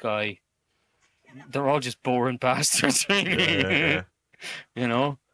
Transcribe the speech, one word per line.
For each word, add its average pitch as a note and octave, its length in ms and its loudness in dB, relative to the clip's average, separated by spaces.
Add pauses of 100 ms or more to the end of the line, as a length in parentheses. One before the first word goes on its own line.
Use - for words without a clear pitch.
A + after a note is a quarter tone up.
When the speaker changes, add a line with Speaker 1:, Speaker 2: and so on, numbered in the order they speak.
Speaker 1:
guy. G#2+ 380 -4 (1120)
They're C3+ 180 0
all D3 120 2
just B2 220 -8
boring B2 340 0
<laughs> - 40 -12
bastards, - 680 2
really. G3 220 0 (120)
Speaker 2:
Yeah, D#3 260 2
yeah, D3+ 100 2
yeah. D#3 240 0 (720)
Speaker 1:
You B2 140 -2
know? C3 300 0 (160)